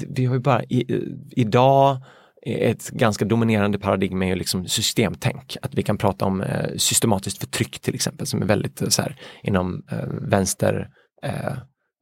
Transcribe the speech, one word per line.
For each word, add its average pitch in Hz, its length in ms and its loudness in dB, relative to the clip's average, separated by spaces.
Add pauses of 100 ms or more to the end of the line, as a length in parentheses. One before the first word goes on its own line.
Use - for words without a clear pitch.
vi 127 160 -2
har 123 100 0
ju 131 60 0
bara 135 240 2
i, 120 400 -2 (260)
idag 135 640 4 (500)
ett - 440 0
ganska 110 340 2
dominerande 104 540 2
paradigm 98 440 0
är 92 40 2
ju 92 80 2
liksom 90 340 -4
systemtänk, - 920 -2
att - 120 -8
vi - 80 2
kan 104 160 0
prata 95 260 0
om, 95 160 0
eh, - 360 -4
systematiskt 104 600 0
förtryck - 400 -4
till - 160 -2
exempel, - 320 -6
som 110 160 -2
är - 40 0
väldigt, - 360 0
eh, 196 60 -2
så - 140 2
här, - 180 -8 (220)
inom, 92 480 0
eh, - 180 -6
vänster, 101 840 0 (320)
eh, - 340 -6 (460)